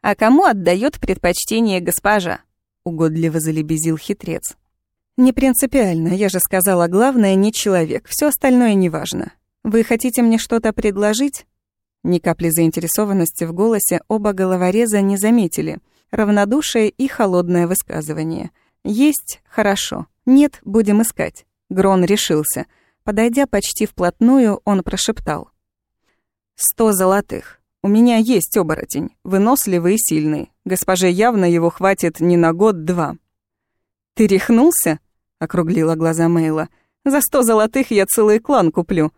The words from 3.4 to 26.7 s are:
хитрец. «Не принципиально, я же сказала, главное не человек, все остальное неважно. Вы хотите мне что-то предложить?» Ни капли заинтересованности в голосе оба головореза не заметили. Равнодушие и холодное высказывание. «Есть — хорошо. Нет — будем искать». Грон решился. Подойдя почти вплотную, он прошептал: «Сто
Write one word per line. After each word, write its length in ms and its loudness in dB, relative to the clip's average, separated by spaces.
хитрец. 600 -10
«Не 160 4
принципиально, 760 0
я 220 0
же 100 -4
сказала, 480 0
главное 480 2
не 180 2
человек, 540 -2
все 200 -2
остальное 460 2
неважно. 600 -2
Вы 200 2
хотите 380 -2
мне 160 4
что-то 360 -2
предложить?» 720 -2
Ни 140 0
капли 320 -2
заинтересованности 920 -2
в 100 -6
голосе 540 -2
оба 260 -2
головореза 680 0
не 160 0
заметили. 640 0
Равнодушие 800 0
и 180 -4
холодное 600 0
высказывание. 840 -6
«Есть — 640 -2
хорошо. 600 -4
Нет — 400 4
будем 360 2
искать». 440 -6
Грон 340 2
решился. 640 -2
Подойдя 420 0
почти 400 -4
вплотную, 800 2
он 180 0
прошептал: 680 -6
«Сто 360 0